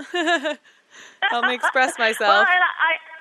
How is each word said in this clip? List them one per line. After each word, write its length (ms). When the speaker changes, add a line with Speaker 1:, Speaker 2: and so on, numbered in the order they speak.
Speaker 1:
<laughs> 100
Help 1300
me 80
express 400
Speaker 2:
<laughs> 40
Speaker 1:
myself." 300
Speaker 2:
Well, 120
and 80
I, 460